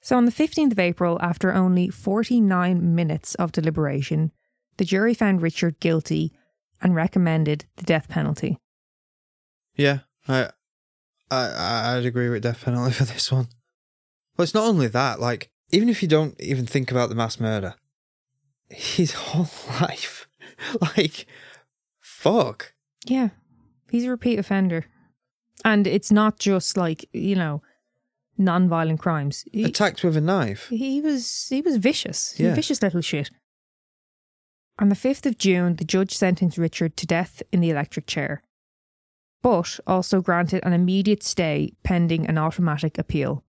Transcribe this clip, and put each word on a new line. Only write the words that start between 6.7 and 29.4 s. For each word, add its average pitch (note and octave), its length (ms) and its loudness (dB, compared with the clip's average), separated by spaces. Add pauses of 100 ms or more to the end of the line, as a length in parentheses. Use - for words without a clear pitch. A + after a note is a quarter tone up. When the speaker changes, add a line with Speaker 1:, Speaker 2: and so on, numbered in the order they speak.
Speaker 1:
and F3+ 140 2
recommended D#3+ 720 0 (100)
the - 80 -14
death D#3+ 240 0
penalty. D3+ 500 -4 (1160)
Speaker 2:
Yeah, C#3 260 2 (260)
I, C3 240 0 (800)
I, B2+ 160 -2
I, A2 500 -2
I'd B2 100 -2
agree B2 240 -2
with A2 120 -2
death A#2 220 -4
penalty B2 280 0
<laughs> - 20 0
for C#3 100 2
this - 260 -4
one. B2+ 180 0 (880)
Well, F3 80 2
it's D#3+ 100 -6
not G#3+ 140 2
only E3 200 4
that, A#2+ 320 0
like, A#2+ 300 -4 (200)
even G#3 180 4
if A3+ 140 0
you F#3 60 0
don't D#3 320 2
even B2+ 240 -2
think B2+ 260 -2
about B2 180 2
the G#2 80 -6
mass A2+ 240 -4
murder, G#2+ 340 -2 (960)
his - 420 -2
whole - 360 -4 (160)
<laughs> A#2+ 160 -6
life, - 480 -6 (520)
like, - 460 -2 (720)
fuck. - 720 0 (320)
Speaker 1:
Yeah, B3 260 0 (600)
he's A#3+ 140 0
a B3+ 60 -4
repeat A#3+ 280 0
offender. F#3 480 0 (800)
And G#3 240 4
it's G3+ 240 2
not G#3+ 260 4
just, F#3+ 380 0
like, E3 360 -2
you G3 220 -2
know, D#3 280 -2 (800)
non-violent E3+ 600 2
crimes. D3 520 -2